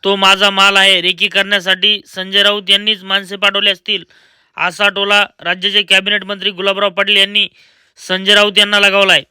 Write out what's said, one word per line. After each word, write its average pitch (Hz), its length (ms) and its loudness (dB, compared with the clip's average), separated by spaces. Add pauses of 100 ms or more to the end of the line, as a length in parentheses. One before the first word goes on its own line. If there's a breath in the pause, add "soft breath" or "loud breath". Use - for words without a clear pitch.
तो 196 120 0
माझा 196 340 2
माल 196 260 2
आहे. 190 240 4
रेकी 180 280 -2
करण्यासाठी 196 760 0
संजय 190 360 -4
राऊत 208 260 0
यांनीच 202 340 0
माणसे 190 340 -6
पाठवली 202 340 0
असतील, 190 340 -6 (520 soft breath)
असा 180 320 -2
टोला 202 380 0 (140)
राज्याचे 190 420 -2
कॅबिनेट 196 420 0
मंत्री 196 260 -6
गुलाबराव 196 400 -2
पाटील 196 260 -2
यांनी 202 320 0 (480 soft breath)
संजय 190 380 -2
राऊत 208 220 4
यांना 208 240 2
लगावलाय. 196 500 4